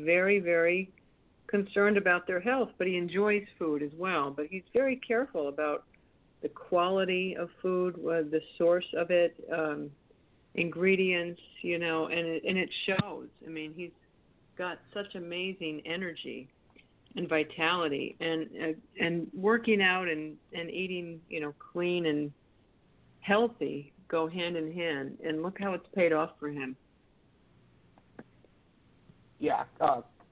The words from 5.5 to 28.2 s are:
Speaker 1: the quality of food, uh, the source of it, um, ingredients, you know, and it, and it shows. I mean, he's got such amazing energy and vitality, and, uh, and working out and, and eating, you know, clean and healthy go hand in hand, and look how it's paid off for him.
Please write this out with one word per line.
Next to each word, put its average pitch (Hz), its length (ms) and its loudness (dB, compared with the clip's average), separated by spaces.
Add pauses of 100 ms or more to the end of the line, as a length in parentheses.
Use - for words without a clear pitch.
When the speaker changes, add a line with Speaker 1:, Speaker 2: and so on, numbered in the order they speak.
Speaker 1:
the - 80 -4
quality 185 880 0
of 170 120 -6 (120)
food, 180 380 0
uh, 160 300 0
the 156 120 0 (160)
source 175 360 4
of 170 160 0
it, 175 260 4 (180)
um, 151 360 -4 (640)
ingredients, 175 840 2 (220)
you 175 180 -2
know, 160 280 0
and 170 200 -2
it, 160 180 -4
and 190 120 0
it 185 120 0 (160)
shows. 190 420 -2 (180)
I - 40 -12
mean, 156 240 -8
he's 175 180 -12 (680)
got 180 220 -6 (140)
such 202 220 -8
amazing 175 720 -6
energy 160 640 -8 (640)
and 175 140 -4
vitality, 160 880 0
and, 165 300 -2 (120)
uh, 160 440 -4
and 170 280 0
working 214 480 4
out 185 280 4
and, 156 260 -4 (160)
and 170 180 -8
eating, 175 600 -6
you 165 100 -8
know, 147 140 -6 (180)
clean 175 340 0
and 147 260 0 (880)
healthy 196 760 0 (140)
go 165 200 2
hand 175 300 -2
in 160 160 -4
hand, 151 500 -4
and 160 200 -2
look 190 160 -6
how 196 140 -2
it's 175 200 -6
paid 175 180 6
off 156 280 2
for 147 100 -6
him. 135 260 -6 (2750)